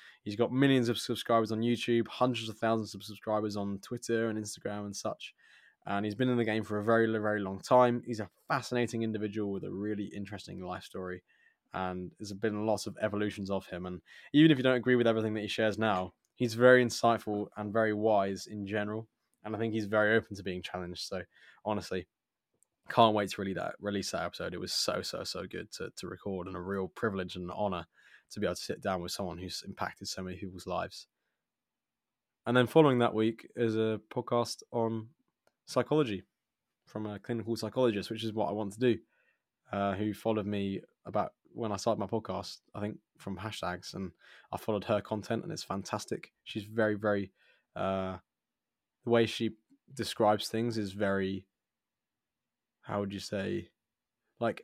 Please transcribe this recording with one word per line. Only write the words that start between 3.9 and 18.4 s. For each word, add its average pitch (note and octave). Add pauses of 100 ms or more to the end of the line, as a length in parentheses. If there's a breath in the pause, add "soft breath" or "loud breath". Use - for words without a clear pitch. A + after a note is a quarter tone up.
and A2
Instagram G#2
and G#2
such. - (560 soft breath)
And G2+
he's G#2
been B2+
in B2
the A#2
game G#2+
for G#2
a G#2
very, A2+
very G#2+
long F#2+
time. B2
He's A2
a G#2 (200)
fascinating A#2+
individual G#2
with F#2+
a G2
really G2+
interesting G2
life F2+
story. F#2 (500 soft breath)
And F#2
there's G#2
been G#2
lots G#2+
of G2+
evolutions G#2
of G2
him. F2+
And F2+ (320 loud breath)
even D#3
if C#3+
you B2+
don't C3
agree B2
with A#2+
everything A2
that G#2+
he G#2+
shares G#2+
now, F#2+ (200)
he's A#2
very B2+
insightful A2 (100)
and G#2
very A2
wise G2+